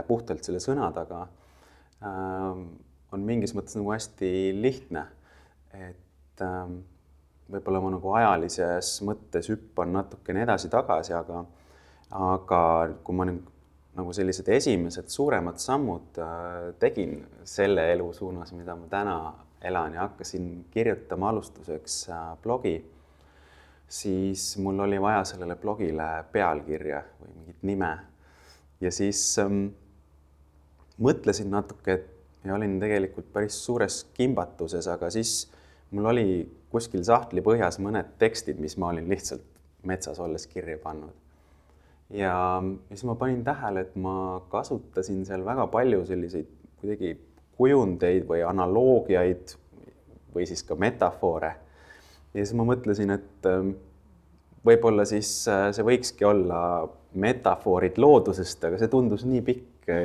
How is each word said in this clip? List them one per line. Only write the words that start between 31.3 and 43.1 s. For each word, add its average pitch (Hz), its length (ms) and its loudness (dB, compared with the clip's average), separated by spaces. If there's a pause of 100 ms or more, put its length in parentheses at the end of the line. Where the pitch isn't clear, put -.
natuke, 101 400 -2
et 92 140 0 (380)
ja 98 100 -4
olin 101 260 0
tegelikult 98 520 0
päris 104 320 -2
suures 117 340 0 (160)
kimbatuses, 90 720 -2
aga 87 220 -2
siis 113 400 -4 (400)
mul 104 180 0
oli 117 180 4 (440)
kuskil 117 340 -2
sahtli 117 400 2
põhjas 107 340 4
mõned 101 400 -4
tekstid, 110 400 0
mis 76 220 -6
ma 87 80 -2
olin 85 200 -4
lihtsalt - 360 -4 (400)
metsas 90 340 -6
olles 80 280 -6
kirja 82 320 -10
pannud. 78 340 -12 (1000)
Ja, 98 220 0 (300)
ja 95 340 -8
siis - 80 -10
ma 117 100 -2